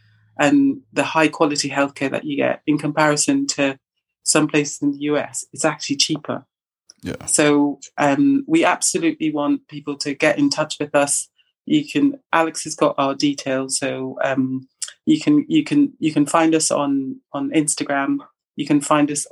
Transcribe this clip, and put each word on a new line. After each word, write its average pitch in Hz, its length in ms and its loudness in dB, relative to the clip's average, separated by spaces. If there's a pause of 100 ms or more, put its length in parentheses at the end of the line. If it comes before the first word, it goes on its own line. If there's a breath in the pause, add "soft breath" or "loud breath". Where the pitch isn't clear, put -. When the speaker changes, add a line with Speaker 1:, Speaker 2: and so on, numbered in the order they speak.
(400)
Speaker 1:
and 139 420 4 (100)
the 139 120 0
high 156 240 2
quality 147 420 0
healthcare 139 400 -2
that - 160 -4
you 143 120 -4
get 127 280 -2
in 151 140 2
comparison 147 680 0
to 139 300 -2 (460)
some 151 240 2
places 147 340 -2
in 143 120 0
the 139 60 -10
U 147 180 -2
S, - 360 -8
it's 127 120 -4
actually 147 320 -4
cheaper. 147 480 -4 (560)
Speaker 2:
Yeah. - 240 -10
Speaker 1:
So, 147 560 2 (160)
um, 139 500 2
we 160 160 2
absolutely 160 680 0
want 143 380 -2
people 147 300 -10
to 147 160 -6
get 151 260 0
in 143 100 4
touch 156 300 -4
with 147 160 -6
us. 143 320 -2 (380)
You 151 200 0
can, 139 360 0 (100)
Alex 160 320 0
has 156 120 -10
got 147 220 0
our 139 160 0
details, 135 640 -2
so, 131 460 -6
um, 131 460 -2 (360 loud breath)
you 156 140 4
can, 147 300 2
you 151 160 2
can, 147 340 2
you 151 140 -2
can 147 120 2
find 160 300 2
us 156 160 0
on, 139 480 -2 (140)
on 139 180 -4
Instagram. 143 680 -2 (360)
You 147 100 -6
can 147 140 2
find 147 320 2
us - 200 -6